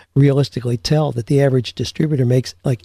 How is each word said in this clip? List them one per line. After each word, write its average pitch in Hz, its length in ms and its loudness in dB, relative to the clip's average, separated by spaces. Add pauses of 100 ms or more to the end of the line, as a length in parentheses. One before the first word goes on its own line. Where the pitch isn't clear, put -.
(140)
realistically 135 640 0
tell 151 340 -2
that 117 140 -8
the 139 160 2
average 131 320 0
distributor 147 500 -2
makes, 127 300 0 (100)
like, 135 200 -2